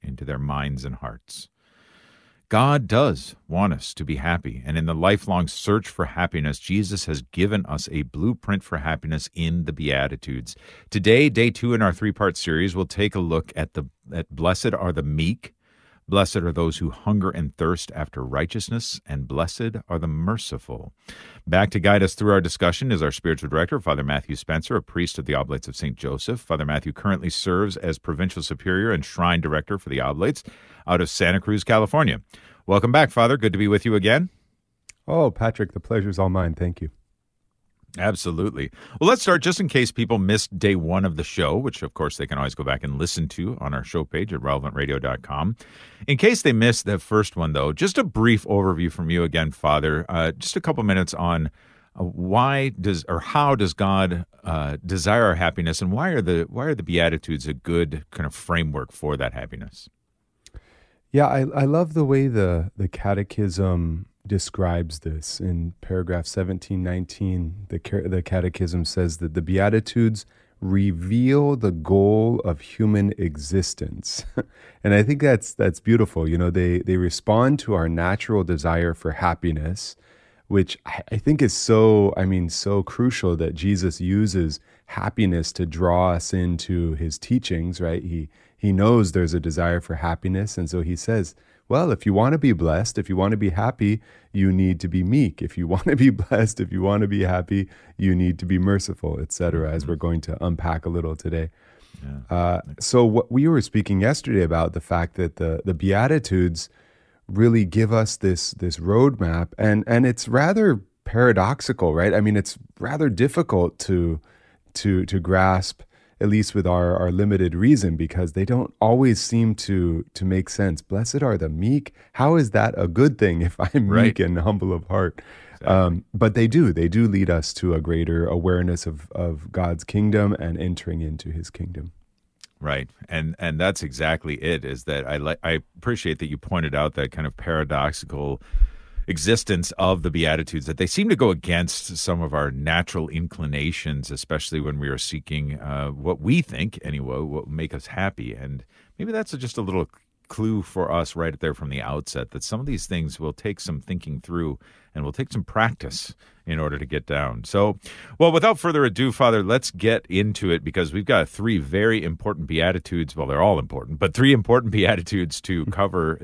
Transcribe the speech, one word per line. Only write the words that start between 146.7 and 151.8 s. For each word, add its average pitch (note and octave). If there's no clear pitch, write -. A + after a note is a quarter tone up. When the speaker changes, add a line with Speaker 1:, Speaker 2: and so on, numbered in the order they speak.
Speaker 1:
anyway, C2+
what D2+
will C#2
make D#2+
us C#2+
happy. F2+
And C2+
maybe A3
that's A3
just B2
a A#2
little F#2
clue A2
for F2
us E2
right E2
there D#2
from D2
the C2+